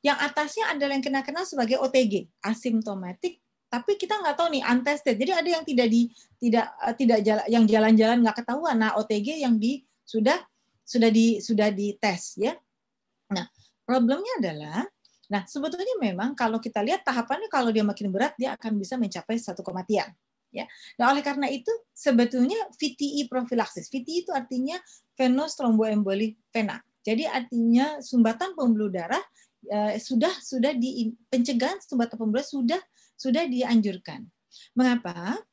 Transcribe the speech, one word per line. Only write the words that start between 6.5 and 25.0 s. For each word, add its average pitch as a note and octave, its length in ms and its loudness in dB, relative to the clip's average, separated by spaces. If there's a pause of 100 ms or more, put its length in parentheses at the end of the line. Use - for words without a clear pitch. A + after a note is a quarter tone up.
eh, A#3 80 -4
tidak A#3 240 4
jala-, G#3 300 2
yang A3+ 180 6
jalan-jalan A3 560 6
nggak A3 160 2
ketahuan. B3+ 400 -2
Nah, A3 160 2
O G#3+ 80 0
T A3 160 -2
G C#4+ 240 -4
yang A3+ 160 4
di, C4 240 -2 (160)
sudah, B3+ 400 0 (400)
sudah A3+ 320 4
di, A3+ 240 6
sudah G#3 320 0
dites G3+ 720 -4
ya. C#4 160 -2 (720)
Nah, F3+ 160 -4 (400)
problemnya C4 560 2
adalah, E3 480 -6 (400)
nah G3 160 -4
sebetulnya F4+ 560 -6
memang G#3+ 320 -4
kalau A3+ 240 -2
kita A3+ 240 -6
lihat D4 240 -2
tahapannya C4+ 460 -4
kalau B3+ 180 0
dia G#3+ 160 2
makin G3+ 240 -4
berat G#3+ 320 0
dia B3 160 -4
akan A3 220 -6
bisa G3 180 -6
mencapai A3 400 -4
satu G3 240 -8
kematian. F#3 480 -2 (400)
Ya. - 160 -12 (320)
Nah, B3 160 4
oleh C#4+ 80 0
karena C#4+ 240 -2
itu C4+ 240 -4 (240)
sebetulnya B3 640 2 (160)
V - 80 -12 (160)
T C#4+ 240 -2
E A#3+ 80 -6
profilaksis. A#3+ 640 -4
V C4 80 -6
T B3 80 -14
E D#4+ 60 -8 (100)
itu F#4 80 -6
artinya C4+ 480 -4 (320)